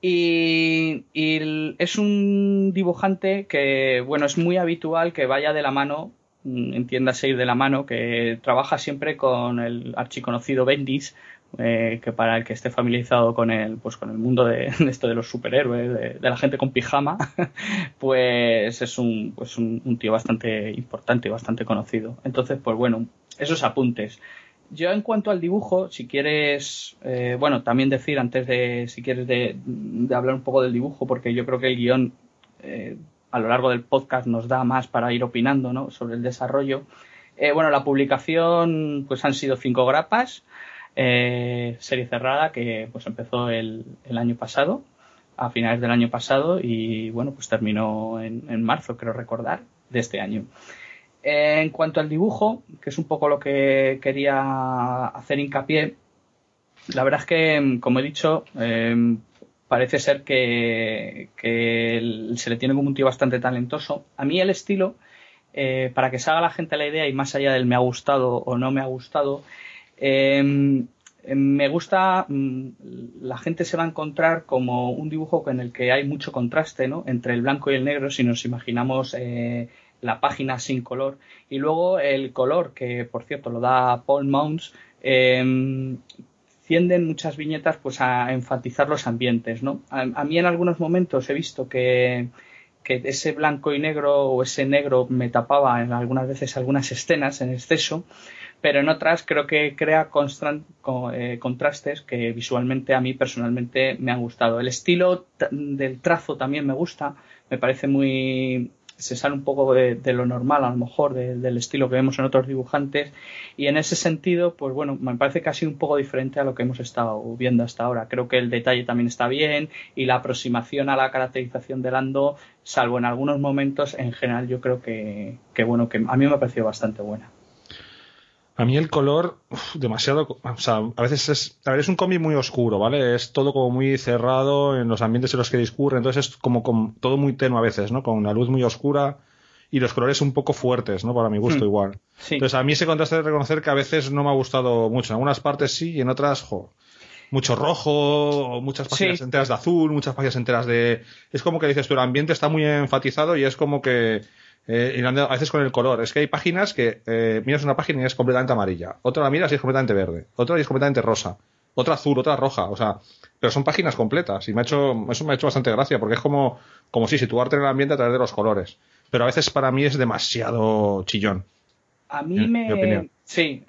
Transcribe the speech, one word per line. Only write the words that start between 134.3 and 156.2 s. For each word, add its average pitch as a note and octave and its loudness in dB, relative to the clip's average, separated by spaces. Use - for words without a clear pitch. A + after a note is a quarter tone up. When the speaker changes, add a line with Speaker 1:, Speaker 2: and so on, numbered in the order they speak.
Speaker 2:
en A#2 0
los A2+ 0
ambientes A#2+ 0
en B2+ 0
los A#2+ 0
que B2+ 0
discurre, C3 0
entonces C3 0
es - -14
como, A#2+ 0
como A2 0
todo C3 2
muy C#3 2
tenue B2+ 2
a A2+ 4
veces, G#2+ 0
¿no? C3 -2
Con A2 0
una G#2 0
luz A#2+ 2
muy C3 2
oscura C#3+ 0
y C3+ 2
los B2 0
colores C3 2
un C#3 2
poco C#3 0
fuertes, A2+ 0
¿no? A#2+ -2
Para A2+ 4
mi G#2 0
gusto A#2+ 2
Speaker 1:
Hmm. G2+ 4
Speaker 2:
igual. G2+ 0
Speaker 1:
Sí. - -6
Speaker 2:
Entonces C3 2
a C3 2
mí C#3+ 2
ese E3+ 0
contraste D#3+ 2
de D#3+ 2
reconocer D3+ 0
que D3+ 0
a C#3 4
veces C#3 0
no C#3+ 0
me C#3+ 2
ha C#3 4
gustado B2 2
mucho, A#2 -2
en - -
algunas C3+ 0
partes C#3+ -2
sí E3 -4
y D3 -2
en B2+ 0
otras, C3+ 0
jo, - -10
mucho B2+ 0
rojo, D3+ 0
o D3 2
muchas C3+ -6
páginas F3+ 0
Speaker 1:
Sí. C3 -8
Speaker 2:
enteras C3 0
de B2 2
azul, E3 2
muchas C#3 -2
páginas C3 -2
enteras A#2+ 2
de, A#2 2
es C3+ -4
como E3 0
que D3 2
dices C#3 0
tú, C#3+ 2
el C3 4
ambiente C#3+ 2
está D3+ 0
muy D#3 2
enfatizado D3 2
y C3+ 4
es B2+ 0
como C#3+ 0
que, A#2 2
eh, A#2+ 2
y B2 0
a B2+ 2
veces C3+ 0
con D3+ 2
el C3 0
color. A#2+ 2
Es A2 -4
que D3 2